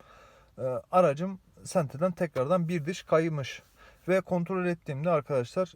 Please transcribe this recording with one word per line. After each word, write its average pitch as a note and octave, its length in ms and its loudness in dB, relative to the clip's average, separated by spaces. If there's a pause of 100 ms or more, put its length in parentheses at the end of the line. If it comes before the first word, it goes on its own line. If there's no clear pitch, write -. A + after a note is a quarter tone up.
(580)
E, G#2+ 40 -10 (300)
aracım F3+ 460 2 (260)
senteden E3+ 480 0
tekrardan E3 560 0
bir E3 180 -2
diş F#3 160 -6
kaymış. D#3+ 600 0 (460)
Ve F#3 120 4
kontrol F3+ 460 -2
ettiğimde E3 440 -4
arkadaşlar D3 640 0